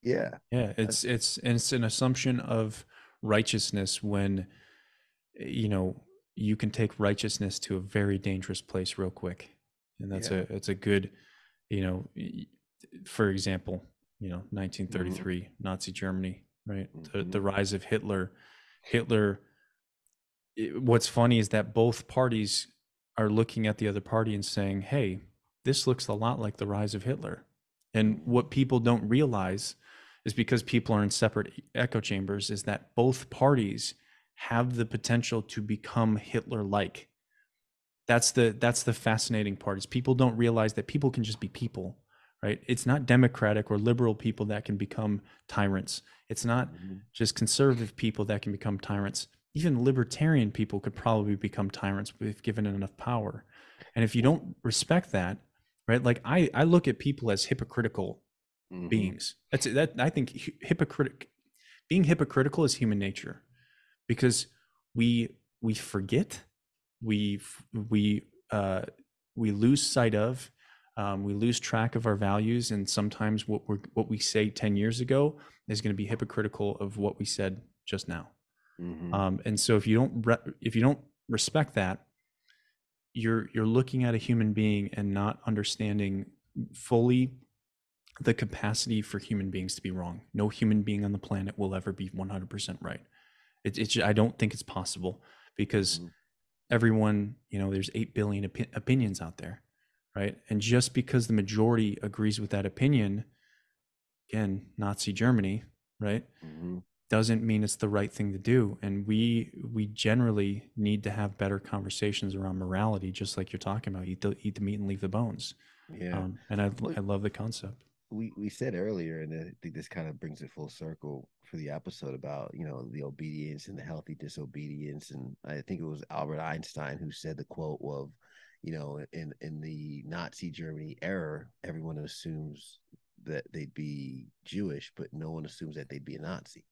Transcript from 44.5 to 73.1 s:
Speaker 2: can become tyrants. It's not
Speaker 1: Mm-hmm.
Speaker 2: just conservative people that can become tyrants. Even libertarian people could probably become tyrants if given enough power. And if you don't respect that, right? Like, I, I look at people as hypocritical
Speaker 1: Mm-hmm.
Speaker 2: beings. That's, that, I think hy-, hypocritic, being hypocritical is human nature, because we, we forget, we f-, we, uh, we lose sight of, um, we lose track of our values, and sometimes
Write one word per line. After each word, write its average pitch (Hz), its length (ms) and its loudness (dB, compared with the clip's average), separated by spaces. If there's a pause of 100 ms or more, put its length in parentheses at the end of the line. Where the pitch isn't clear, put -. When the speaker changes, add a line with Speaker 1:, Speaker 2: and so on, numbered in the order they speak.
Speaker 2:
can 104 120 -2
become 101 460 -2 (260)
tyrants. 98 540 0 (260)
It's - 160 -6
not 120 280 2
Speaker 1:
Mm-hmm. 92 220 -12 (180)
Speaker 2:
just - 220 0
conservative 117 600 4
people 107 300 0
that 104 160 0
can 104 100 -4
become 98 260 -4
tyrants. 101 480 -4 (280)
Even 147 280 2
libertarian 131 720 4
people 104 260 0
could 107 160 -6
probably 104 400 2
become 101 340 -2
tyrants 98 520 -4
if 107 200 -6
given 107 240 -2
enough 98 320 -4
power. 113 480 -4 (520)
And 113 80 4
if 110 100 0
you 120 80 4
don't 147 400 4
respect - 500 2
that, 95 260 0 (500)
right? 120 140 4
Like, 120 220 4
I, 151 300 4
I 127 80 4
look 170 240 6
at 120 140 0
people 139 320 0
as 98 140 0
hypocritical 107 760 -2 (500)
Speaker 1:
Mm-hmm. 90 160 -8
Speaker 2:
beings. 98 460 0 (160)
That's, 131 140 0
that, 135 340 2
I 135 120 4
think 139 280 0
hy-, - 220 -8
hypocritic, - 720 -2 (580)
being 180 160 6
hypocritical 147 600 4
is 123 100 4
human 107 240 2
nature, - 440 -6 (640)
because 123 400 2 (480)
we, 117 360 4 (320)
we 113 100 0
forget, 107 720 -2 (580)
we 104 340 0
f-, - 280 -16 (240)
we, 104 380 4 (240)
uh, 98 320 0 (540)
we 110 160 0
lose 113 300 6
sight 117 320 4
of, 117 360 0 (480)
um, 98 260 -2
we 101 80 -2
lose 113 260 2
track 113 360 0
of 113 100 0
our 107 120 4
values, 107 540 2
and 101 160 -2
sometimes 107 600 0